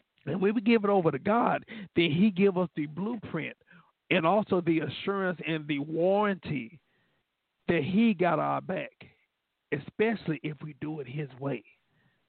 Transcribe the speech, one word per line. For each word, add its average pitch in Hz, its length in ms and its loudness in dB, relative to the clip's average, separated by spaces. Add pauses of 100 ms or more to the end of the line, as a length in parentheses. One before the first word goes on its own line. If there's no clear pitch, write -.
(260)
And 160 140 -4
when 208 140 4
we 233 60 0
give 220 240 4
it 202 60 2
over 180 200 4
to 143 80 -2
God, 202 460 0 (300)
then 170 160 4
he 185 200 4
give 185 260 2
us 180 180 0
the 151 120 -4
blueprint 165 680 -8 (540)
and 165 140 4
also 190 360 2
the 160 200 2
assurance 190 680 -4
and 156 200 -4
the 147 140 -2
warranty 160 1000 0 (880)
that 170 140 2
he 208 320 4
got 165 240 2
our 143 220 -2
back, 143 480 -10 (640)
especially 170 720 -2
if 151 200 -8
we 151 120 -12
do 151 260 -8
it 131 60 -12
his 135 340 -8
way. 135 240 -6 (640)